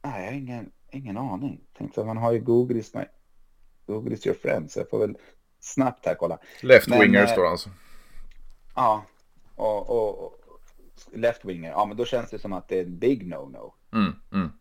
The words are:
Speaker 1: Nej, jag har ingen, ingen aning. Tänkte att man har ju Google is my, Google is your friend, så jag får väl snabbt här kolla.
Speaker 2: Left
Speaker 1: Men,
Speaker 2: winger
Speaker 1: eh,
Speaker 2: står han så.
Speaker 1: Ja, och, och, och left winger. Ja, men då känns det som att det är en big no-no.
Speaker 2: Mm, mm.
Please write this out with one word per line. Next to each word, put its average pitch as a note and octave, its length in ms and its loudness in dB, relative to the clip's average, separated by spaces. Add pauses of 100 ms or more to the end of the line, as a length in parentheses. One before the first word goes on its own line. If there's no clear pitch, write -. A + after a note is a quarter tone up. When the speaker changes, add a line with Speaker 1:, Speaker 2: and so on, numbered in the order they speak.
Speaker 1:
Nej, A2 220 -8
jag G#2+ 80 -8
har C#3 60 -8
ingen, B2 340 -10 (200)
ingen A#2+ 260 -10
aning. B2+ 440 -8 (160)
Tänkte - 240 -8
att G#2+ 60 -4
man A2+ 100 -6
har A#2 140 2
ju A#2 80 2
Google A#2 400 2
is - 140 -12
my, G#2 100 -6 (800)
Google A2 280 -6
is A2 140 -10
your G2 100 0
friend, - 340 -4
så - 80 -6
jag - 100 -6
får A2 100 -2
väl G#2 180 0 (420)
snabbt - 460 -4
här E2+ 100 0
kolla. E2+ 220 -4 (240)
Speaker 2:
Left B2+ 260 10
Speaker 1:
Men, A#2+ 120 6
Speaker 2:
winger G2+ 220 8
Speaker 1:
eh, G2+ 60 6
Speaker 2:
står F#2+ 180 2
han E2+ 120 0
så. - 120 -10 (1040)
Speaker 1:
Ja, G#2+ 300 2 (500)
och, G#2+ 340 -2
och, G#2 360 0
och - 80 -14 (800)
left A#2 320 -2
winger. E2 260 -10
Ja, F#2 140 0
men G#2+ 120 -8
då A#2+ 80 -2
känns A#2+ 240 -4
det G#2+ 100 -12
som G2+ 140 -8
att F2+ 140 -8
det F#2+ 120 -2
är F2+ 40 -2
en F2 160 -10
big A2+ 340 0
no-no. B1+ 400 -14 (200)
Speaker 2:
Mm, A2 200 2 (180)
mm. F#2 180 -2 (120)